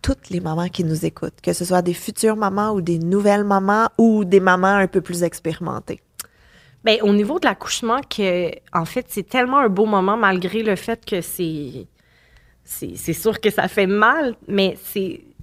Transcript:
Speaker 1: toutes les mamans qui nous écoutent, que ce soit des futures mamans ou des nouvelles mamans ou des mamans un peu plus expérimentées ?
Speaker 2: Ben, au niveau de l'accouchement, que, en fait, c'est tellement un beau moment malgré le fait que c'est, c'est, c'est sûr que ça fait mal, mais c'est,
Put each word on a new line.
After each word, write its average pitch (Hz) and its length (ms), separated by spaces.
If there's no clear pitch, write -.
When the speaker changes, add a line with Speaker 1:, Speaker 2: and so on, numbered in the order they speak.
Speaker 1:
toutes - 280
les 180 100
mamans 175 280
qui 180 140
nous 160 240
écoutent, - 360
que 175 100
ce 175 120
soit 180 180
des 175 120
futures 214 400
mamans 208 380
ou 202 80
des 170 180
nouvelles 202 460
mamans 202 420
ou 220 260
des 190 160
mamans 185 340
un 196 140
peu 190 120
plus 175 220
expérimentées ? 160 760
Speaker 2:
Ben, 220 200
au 208 100
niveau 208 260
de 311 80
l'accouchement, 233 540
que, 180 500
en 165 120
fait, 247 260
c'est - 180
tellement 254 300
un 254 100
beau 202 180
moment 202 300
malgré 190 480
le 208 100
fait 226 300
que 190 160
c'est, 151 680
c'est, - 320
c'est - 160
sûr 214 280
que 214 100
ça 196 180
fait 196 180
mal, 233 480
mais 196 340
c'est, - 380